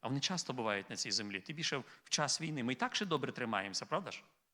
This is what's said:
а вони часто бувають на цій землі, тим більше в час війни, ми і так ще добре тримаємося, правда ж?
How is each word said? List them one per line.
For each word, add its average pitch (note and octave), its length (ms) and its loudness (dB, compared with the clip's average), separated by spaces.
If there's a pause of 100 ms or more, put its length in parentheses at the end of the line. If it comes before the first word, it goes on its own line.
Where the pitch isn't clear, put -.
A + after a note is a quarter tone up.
а - 60 -4
вони C3+ 120 2
часто E3 340 0
бувають G#2+ 360 0
на A#2 60 -4
цій - 160 -2
землі, G#2 300 0
тим - 140 -8
більше D3+ 220 0
в - 320 -10
час - 320 2
війни, D#3 220 0
ми B2 100 2
і - 20 2
так B3 200 0
ще G#3+ 100 0
добре C#3 260 2
тримаємося, G#2 540 0
правда D#3 260 0
ж? - 120 -10 (300)